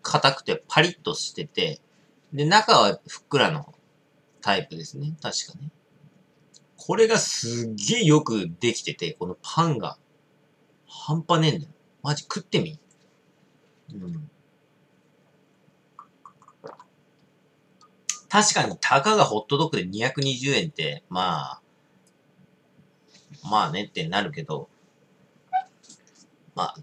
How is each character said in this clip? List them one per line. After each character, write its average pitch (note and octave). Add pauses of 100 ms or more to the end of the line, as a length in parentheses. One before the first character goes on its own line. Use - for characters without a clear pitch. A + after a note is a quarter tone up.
硬 C#3
く -
て -
パ D#3
リ F3
ッ -
と -
し -
て E3
て、 E3 (520)
で、 D3
中 F#3
は G2+
ふ -
っ -
く -
ら G#2
の D2+ (680)
タ G2
イ -
プ -
で E2
す C3+
ね。 D3+
確 -
か -
ね。 D3 (1080)
こ F3
れ A3
が A3
す A#2
っ A2
げ G#2
え A3
よ D3+
く G#2 (100)
で A#2
き -
て D#2+
て、 E2
こ F2+
の F2+
パ E3
ン C3+
が。 E2 (880)
半 -
端 E3
ね D#3+
え B2
ん E2
だ -
よ。 - (300)
マ D3
ジ -
食 -
っ -
て -
み。 D#3 (1160)
う -
ん。 E3+ (4000)
確 G#3
か F3
に -
た C#3
か G#3+
が F3+
ホ G#2+
ッ -
ト C#3+
ド D#3
ッ -
グ B2+
で F2+
二 G2+
百 B2+
二 C3+
十 C3
円 G2
っ -
て、 D2+
ま E2+
あ、 - (1900)
ま G#2
あ D2+
ね G2
っ -
て F2
な G2
る E2+
け E2
ど、 D2+ (1900)
ま F#2
あ、 -